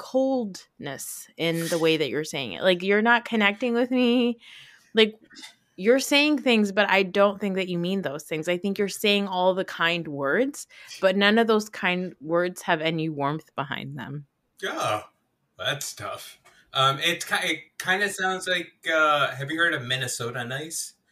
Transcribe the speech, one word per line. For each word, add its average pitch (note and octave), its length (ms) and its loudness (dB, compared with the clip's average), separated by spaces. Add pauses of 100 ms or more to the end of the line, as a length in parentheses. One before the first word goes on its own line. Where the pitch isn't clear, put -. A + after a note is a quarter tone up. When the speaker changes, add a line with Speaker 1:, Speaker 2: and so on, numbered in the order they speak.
(300)
Speaker 1:
coldness - 1040 -8
in E3 320 0
the E3+ 100 0
way D#3+ 180 4
that D3 140 0
you're D3 140 -2
saying C3+ 280 -8
it. D#2+ 100 -8
Like, F#3 200 2
you're G3+ 200 2
not A#3 220 4
connecting A3 500 0
with B3 160 2
me. A#3+ 480 2 (560)
Like, A3 240 4 (580)
you're A3+ 240 4
saying D4 380 2
things, A3 340 2
but G3+ 180 2
I G3 120 4
don't G3+ 380 4
think G3 160 -2
that F#3 120 -2
you F3 100 -2
mean F3+ 240 -2
those D3 220 -6
things. D#3 240 -4
I F3 100 0
think G3 200 -4
you're G3+ 100 0
saying G3+ 400 0
all F#3 260 2
the F#3 100 -2
kind E3+ 420 -2
words, D3+ 600 -2 (340)
but F#3+ 160 4
none G3+ 220 4
of A#3 80 4
those G#3+ 220 2
kind F3+ 520 -4
words F3 420 -2
have E3+ 180 0
any D#3+ 280 -2
warmth D3 480 -4
behind C#3 420 -8
them. C#3+ 280 -12 (360)
Speaker 2:
Yeah, G3 400 -4 (560)
that's C3+ 360 -6
tough. - 440 -12 (360)
Um, C3+ 260 2
it E3+ 260 -2
ki-, G3 240 -2
it D#3 80 -4 (200)
kinda F#3+ 320 0
sounds F#3 360 -4
like, F3 220 -2 (240)
uh, D3+ 420 4
have C#3 160 -8
you D#3+ 80 -4
heard E3+ 160 2
of C3+ 80 -4
Minnesota B2 600 -4
nice? C#3+ 500 -10 (180)